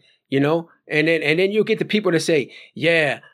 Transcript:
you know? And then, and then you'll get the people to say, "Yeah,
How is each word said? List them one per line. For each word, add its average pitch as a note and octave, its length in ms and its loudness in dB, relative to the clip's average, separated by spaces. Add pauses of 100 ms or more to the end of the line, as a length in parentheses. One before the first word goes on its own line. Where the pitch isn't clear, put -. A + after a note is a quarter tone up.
(300)
you C3+ 100 0
know? D#3+ 300 0 (180)
And D3+ 220 0
then, E3 120 0
and D3+ 160 0
then G3 140 0
you'll G#3 140 0
get G#3+ 140 -2
the E3+ 60 -2
people G#3 280 0
to D#3+ 60 4
say, D#3 340 -2 (200)
"Yeah, D3+ 460 0 (140)